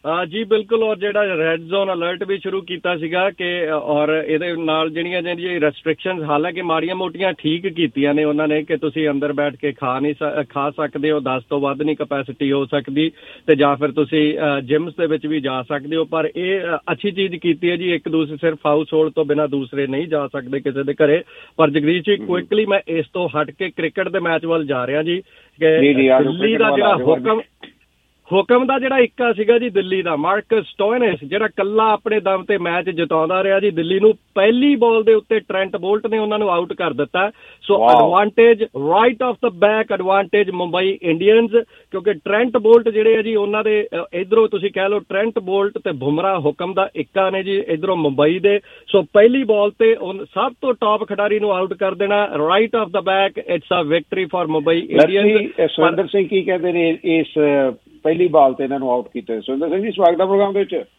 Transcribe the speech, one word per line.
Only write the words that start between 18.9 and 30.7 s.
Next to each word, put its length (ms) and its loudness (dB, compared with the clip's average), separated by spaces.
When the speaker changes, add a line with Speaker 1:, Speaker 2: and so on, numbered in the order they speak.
Speaker 1:
ਹੋਲਡ 200 0
ਤੋਂ 120 -2
ਬਿਨਾਂ 240 0
ਦੂਸਰੇ 380 -6
ਨਹੀਂ 220 -6
ਜਾ 200 -4
ਸਕਦੇ 320 -8
ਕਿਸੇ 220 -6
ਦੇ 100 -4
ਘਰੇ। 320 2
ਪਰ 140 2
ਜਗਦੀਸ਼ 400 0
ਜੀ, 100 2
Speaker 2:
ਹਮ। 60 -10
Speaker 1:
ਕੁਇਕਲੀ 400 0
ਮੈਂ 220 0
ਇਸ 200 -2
ਤੋਂ 200 -4
ਹਟ 220 -2
ਕੇ 200 -8
ਕ੍ਰਿਕਟ 380 -4
ਦੇ 100 0
ਮੈਚ 260 -2
ਵੱਲ 220 -2
ਜਾ 200 -2
ਰਿਹਾ 160 -2
ਜੀ, 200 -4
ਕਿ 200 4
Speaker 2:
ਜੀ, 140 6
ਜੀ, 140 4
ਆ 140 6
ਜਾਓ, 100 0
Speaker 1:
ਦਿੱਲੀ 240 0
ਦਾ 140 2
Speaker 2:
ਕ੍ਰਿਕਟ 0 -
ਵੱਲ 60 2
Speaker 1:
ਜਿਹੜਾ 180 4
Speaker 2:
ਆ 40 0
ਜਾਓ। 80 -2
Speaker 1:
ਹੁਕਮ, 340 2
ਹੁਕਮ 340 2
ਦਾ 120 0
ਜਿਹੜਾ 200 -2
ਇੱਕਾ 340 0
ਸੀਗਾ 260 2
ਜੀ 120 -2
ਦਿੱਲੀ 320 -2
ਦਾ, 140 -2
ਮਾਰਕਸ 500 0
ਸਟੋਇਨਿਸ, 580 0